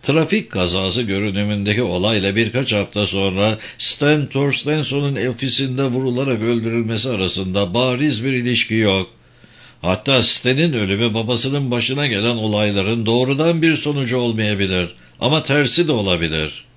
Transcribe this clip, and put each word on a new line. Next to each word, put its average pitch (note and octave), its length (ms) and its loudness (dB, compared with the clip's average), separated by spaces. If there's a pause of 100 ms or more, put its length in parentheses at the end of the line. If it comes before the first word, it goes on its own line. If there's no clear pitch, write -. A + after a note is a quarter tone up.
Trafik D#3+ 480 0
kazası F#2 520 0
görünümündeki G#2 800 0
olayla G2 540 0
birkaç A#2 360 0
hafta G#2 340 0
sonra G2 520 0 (200)
Sten D3 480 2
Torstenson'un C#3 1000 -2
ofisinde C3 580 -2
vurularak B2+ 580 0
öldürülmesi A2+ 680 0
arasında F#2+ 680 -2
bariz B2+ 500 0
bir C3+ 80 0
ilişki A#2+ 420 0
yok. G2 360 2 (720)
Hatta A#2 400 2
Sten'in C#3 500 2
ölümü G#2 420 0
babasının B2 560 -2
başına C3 360 -2
gelen A#2 300 0
olayların G#2 680 0
doğrudan C#3 560 2
bir D#3+ 140 2
sonucu C#3 400 -2
olmayabilir. G#2 720 0 (320)
Ama D3+ 220 2
tersi D3 460 2
de D3+ 40 2
olabilir. E2 720 -2 (120)